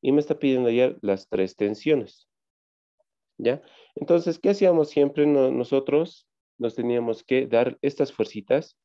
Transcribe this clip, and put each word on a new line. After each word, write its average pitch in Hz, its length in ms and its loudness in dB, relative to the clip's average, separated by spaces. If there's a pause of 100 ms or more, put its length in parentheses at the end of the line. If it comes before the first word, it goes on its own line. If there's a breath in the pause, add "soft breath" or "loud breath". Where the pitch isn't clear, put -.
Y 131 100 0
me 147 80 4
está 147 180 -4
pidiendo 127 320 0
ya 123 320 2
las 98 260 -2
tres 95 280 -4
tensiones, 107 760 -4 (1080)
¿ya? 123 260 -2 (320 soft breath)
Entonces, 170 420 0
¿qué 196 140 0
hacíamos 180 380 2
siempre? 143 360 0
No-, 135 260 2
nosotros 135 760 -2 (300)
nos 117 160 -4
teníamos 117 480 -4
que 131 240 -2
dar 120 340 0
estas - 320 -2
fuercitas 123 720 -4